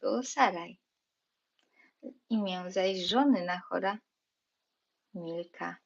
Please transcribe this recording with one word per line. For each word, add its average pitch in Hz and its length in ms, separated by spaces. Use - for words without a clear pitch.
było 240 220
Saraj. 180 560
Imię 190 380
zaś 190 300
żony 202 480
Nachora 185 520
Milka. 170 720